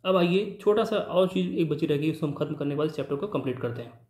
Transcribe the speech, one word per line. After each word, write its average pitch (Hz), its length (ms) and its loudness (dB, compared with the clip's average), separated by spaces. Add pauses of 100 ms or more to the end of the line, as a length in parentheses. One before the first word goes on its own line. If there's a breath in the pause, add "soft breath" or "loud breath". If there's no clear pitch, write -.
अब 190 120 4
आइए, 180 440 2
छोटा 208 240 4
सा 220 120 -2
और 180 320 2
चीज़ 185 240 0
एक 165 160 0
बची 147 180 0
रह 151 100 2
गई, 156 140 0
उसको 160 160 -4
हम 143 60 -2
खत्म 151 220 -4
करने 143 160 -4
के 143 60 -2
बाद 151 100 0
इस - 100 -4
chapter 139 200 -4
को 196 100 -6
कंप्लीट 135 340 -4
करते 120 220 -6
हैं। - 280 -18